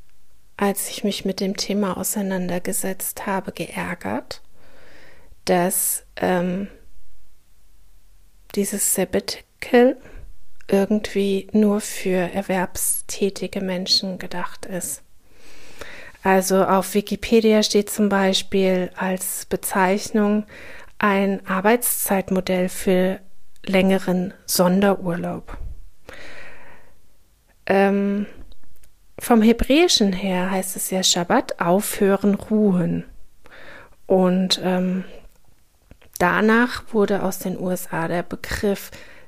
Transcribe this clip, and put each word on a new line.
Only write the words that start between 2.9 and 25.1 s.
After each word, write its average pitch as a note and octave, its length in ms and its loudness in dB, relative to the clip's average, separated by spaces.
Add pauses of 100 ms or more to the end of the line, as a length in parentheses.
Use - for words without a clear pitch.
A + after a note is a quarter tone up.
habe, G3 280 -4
geärgert, F#3 880 -8 (1040)
dass, F#3 580 0 (140)
ähm, F#3 500 0 (1900)
dieses G3+ 380 0
Sabbatical - 1000 2 (720)
irgendwie G3 880 0
nur G#3 260 4
für F#3 540 -2
erwerbstätige F#3+ 1300 -2
Menschen F#3 580 0
gedacht - 460 -4
ist. - 360 -6 (1200)
Also F#3+ 420 4
auf F#3+ 280 2
Wikipedia G#3+ 680 4
steht G#3 260 2
zum G#3 200 2
Beispiel F#3+ 880 2
als - 480 -4
Bezeichnung G#3 1000 2 (520)
ein G3 500 2
Arbeitszeitmodell F#3+ 1200 0
für F#3 540 2 (420)
längeren F#3+ 720 2 (120)
Sonderurlaub. F3+ 1120 2 (2000)